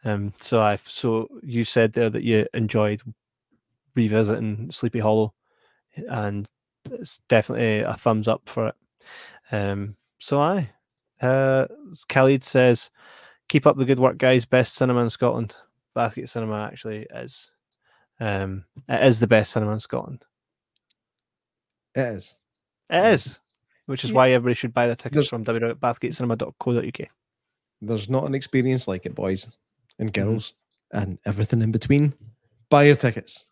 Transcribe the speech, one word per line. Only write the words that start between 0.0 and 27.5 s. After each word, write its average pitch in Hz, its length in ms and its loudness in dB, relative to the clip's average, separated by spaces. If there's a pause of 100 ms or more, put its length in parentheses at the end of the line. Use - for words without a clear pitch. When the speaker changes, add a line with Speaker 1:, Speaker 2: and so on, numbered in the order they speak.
Speaker 1:
Um, 104 360 -4
so 117 220 0
I've, 104 260 0
so 113 400 -2 (140)
you 117 220 -2
said 113 280 2
there 117 160 0
that 110 140 -4
you 110 320 2
enjoyed 107 480 0 (920)
revisiting 110 760 0
Sleepy 120 300 -4
Hollow, 107 340 2 (760)
and 104 380 -6 (440)
it's - 380 -16
definitely 110 520 2
a 110 140 -4
thumbs 110 340 0
up - 200 0
for 113 200 -4
it. - 60 -8 (760)
Um, 101 460 -4 (220)
so 143 220 -2
aye, 160 300 0 (500)
uh, 135 460 2 (420)
Khalid 135 360 4
says, 123 460 2 (580)
"Keep - 180 2
up - 100 4
the 135 80 0
good 127 160 2
work, 127 180 4
guys. 127 280 4
Best 127 300 2
cinema 123 260 2
in 117 80 0
Scotland." 117 460 -4 (400)
Bathgate 117 320 -4
Cinema 110 360 -6
actually 110 500 -12
is. - 360 -16 (680)
Um, 98 440 -4 (220)
it - 160 -2
is 123 160 6
the 113 80 2
best 107 260 2
cinema 107 200 -2
in 110 80 -4
Scotland. - 460 -10 (1700)
Speaker 2:
It 131 80 -2
is. 110 340 -8 (540)
Speaker 1:
It 170 140 4 (100)
is, - 260 -4 (460)
which 131 180 -6
is 120 60 -2
Speaker 2:
Yeah. 113 60 2
Speaker 1:
why 127 140 8
everybody 123 240 4
should 117 200 -8
buy 120 140 2
the 117 80 0
tickets - 180 -10
Speaker 2:
There's 143 140 2
Speaker 1:
from 117 140 -6
w 117 160 -2
w 117 140 -2
w - 80 -10
dot 120 200 -2
bathgate 123 140 -6
cinema 120 220 -2
dot - 240 -8
co 123 140 -2
dot 117 100 0
u - 80 -8
k. - 160 -12 (760)